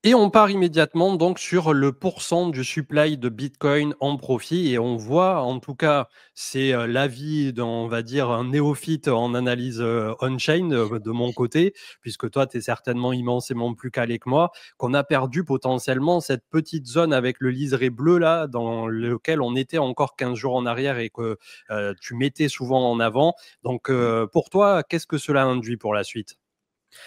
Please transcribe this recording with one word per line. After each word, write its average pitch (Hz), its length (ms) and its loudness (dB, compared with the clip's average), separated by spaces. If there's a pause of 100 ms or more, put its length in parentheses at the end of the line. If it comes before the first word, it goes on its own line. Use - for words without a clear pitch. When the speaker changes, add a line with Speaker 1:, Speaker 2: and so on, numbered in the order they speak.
Speaker 1:
Et 226 60 8
on 214 160 6
part 208 220 8
immédiatement 175 640 2
donc 175 220 2
sur 165 340 0
le 139 180 4
pourcent 175 600 -2
du 131 120 -4
supply 151 540 0
de 120 140 -4
Bitcoin 143 680 -2
en 139 180 -2
profit. 139 520 -2
Et 123 80 2
on 120 180 0
voit, 160 440 2
en 127 200 -4
tout 139 140 -12
cas, 143 360 2 (240)
c'est, 135 400 -2
euh, 117 120 0
l'avis 135 680 -2
d'un, 120 100 -4
on 117 240 -4
va 117 140 -2
dire, 127 260 -2
un 123 220 -2
néophyte 147 580 -2
en 120 240 0
analyse, 123 480 -2
euh, 113 400 -2
on-chain, 151 520 0
euh, 113 260 0
de 107 120 -6
mon 120 220 -2
côté, 156 400 2 (300)
puisque - 280 -8
toi, 135 160 0
t'es 120 140 -6
certainement 123 540 -2
immensément 123 580 -2
plus 120 180 -10
calé 117 280 -2
que - 100 -8
moi, 160 220 4 (260)
qu'on 123 160 -4
a 143 120 2
perdu 135 380 0
potentiellement 131 760 0
cette 135 300 -4
petite 160 340 -4
zone 156 300 2
avec 123 240 0
le 131 100 -2
liseré 131 400 0
bleu 147 300 2
là, 165 280 2
dans 117 400 -4
lequel 117 540 -2
on 120 160 -2
était 135 220 -2
encore 135 380 -2
quinze 123 200 -4
jours 127 200 -2
en 123 100 0
arrière 127 320 -2
et 113 100 -4
que, 113 300 -6 (320)
euh, 104 280 -4
tu - 160 -14
mettais 139 340 -2
souvent 127 420 0
en 117 100 0
avant. 123 360 2 (260)
Donc, 123 260 -6
euh, 117 360 2
Speaker 2:
Mm. 104 40 -6
Speaker 1:
pour - 220 0
toi, 196 320 4
qu'est-ce - 240 -4
que 160 100 -4
cela 139 280 2
induit 120 340 -2
pour 104 160 -2
la 101 100 0
suite ? - 320 -12 (720)